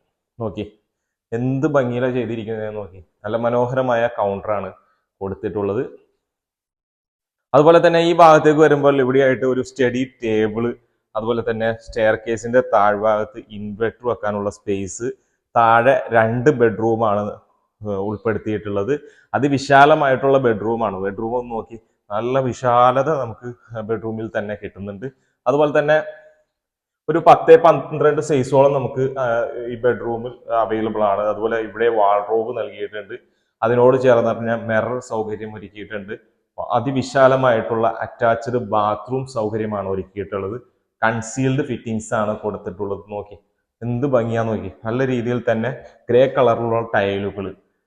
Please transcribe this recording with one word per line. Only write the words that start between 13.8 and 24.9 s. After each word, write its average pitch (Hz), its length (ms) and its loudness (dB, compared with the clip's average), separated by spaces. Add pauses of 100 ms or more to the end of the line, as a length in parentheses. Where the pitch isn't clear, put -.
വെക്കാനുള്ള 104 420 -4
സ്പേസ്, 101 600 -8 (440)
താഴെ 117 540 4
രണ്ട് 113 400 2
ബെഡ്റൂമാണ്, 110 840 0 (520)
ഏഹ്, 104 160 -6
ഉൾപ്പെടുത്തിയിട്ടുള്ളത്. 104 1000 -4 (340)
അതിവിശാലമായിട്ടുള്ള 139 1040 4
ബെഡ്റൂമാണ്. 113 600 0
ബെഡ്റൂം 101 380 -6
ഒന്ന് 123 160 -6
നോക്കി, 113 280 -10 (320)
നല്ല 120 280 -2
വിശാലത 127 680 2 (100)
നമുക്ക് 120 640 -12
ബെഡ്റൂമിൽ 110 560 -6
തന്നെ 104 180 -6
കിട്ടുന്നുണ്ട്. 101 500 -12 (420)